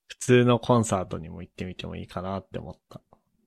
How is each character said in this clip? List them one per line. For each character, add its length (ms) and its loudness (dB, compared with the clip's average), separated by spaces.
普 120 -20
通 260 6
の 140 4
コ 200 2
ン 60 2
サ 180 0
ー 40 -4
ト 120 -8
に 100 -12
も 140 -14
行 80 -18
っ 20 -20
て 120 -10
み 100 -10
て 120 -14
も 100 -12
い 60 -10
い 40 -12
か 160 -12
な 180 -6
っ 80 -20
て 100 -12
思 140 -12
っ 20 -16
た。 120 -20